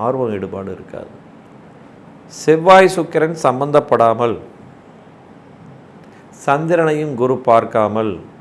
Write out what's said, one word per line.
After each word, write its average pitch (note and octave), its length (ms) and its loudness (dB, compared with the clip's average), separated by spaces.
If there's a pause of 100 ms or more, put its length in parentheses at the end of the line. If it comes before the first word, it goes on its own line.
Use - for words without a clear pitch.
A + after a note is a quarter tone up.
ஆர்வம், B2 300 -2
ஈடுபாடு F#2+ 440 -8
இருக்காது. - 340 -16 (1300)
செவ்வாய் F#3 520 6
சுக்கிரன் D#3+ 480 -2
சம்பந்தப்படாமல், B2 920 0 (2000)
சந்திரனையும் D#3 680 0
குரு B2+ 220 0
பார்க்காமல் A2 760 0 (280)